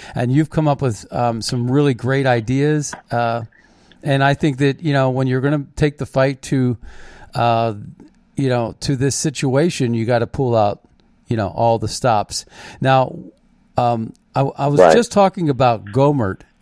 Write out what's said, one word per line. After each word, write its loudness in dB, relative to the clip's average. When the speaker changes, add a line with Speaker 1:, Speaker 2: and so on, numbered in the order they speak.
Speaker 1:
and -2
you've 2
come 0
up 0
with, -4
um, -2
some -4
really 2
great -2
ideas. 0
Uh, -2
and 0
I 2
think -2
that, 0
you -2
know, 2
when -2
you're 0
gonna 0
take 0
the -6
fight -2
to, 0
uh, 0
you 0
know, -2
to -2
this 0
situation, 0
you 0
gotta 0
pull -2
out, 0
you -2
know, -2
all 0
the -4
stops. -2
Now, 2
um, 0
I, 2
I -2
was 2
Speaker 2:
Right. 8
Speaker 1:
just 2
talking 2
about 0
Gohmert 0